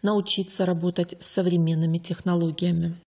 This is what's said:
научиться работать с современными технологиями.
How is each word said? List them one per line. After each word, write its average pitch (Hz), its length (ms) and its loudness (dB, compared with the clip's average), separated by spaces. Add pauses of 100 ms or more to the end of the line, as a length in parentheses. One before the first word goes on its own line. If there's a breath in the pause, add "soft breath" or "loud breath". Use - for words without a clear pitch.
научиться 196 640 0
работать 175 540 0
с - 80 -12
современными 165 720 2
технологиями. 170 960 0 (160)